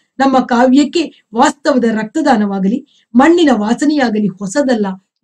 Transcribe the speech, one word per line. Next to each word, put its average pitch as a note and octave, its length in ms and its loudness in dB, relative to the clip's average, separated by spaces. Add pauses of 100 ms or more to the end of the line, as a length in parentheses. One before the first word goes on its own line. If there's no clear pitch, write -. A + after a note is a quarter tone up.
(180)
ನಮ್ಮ C4 200 2
ಕಾವ್ಯಕ್ಕೆ C4 960 0
ವಾಸ್ತವದ C4+ 500 0
ರಕ್ತದಾನವಾಗಲಿ, G#3+ 1000 -2 (280)
ಮಣ್ಣಿನ D#4 380 4
ವಾಸನೆಯಾಗಲಿ A3+ 760 -2
ಹೊಸದಲ್ಲ A3 580 -2 (380)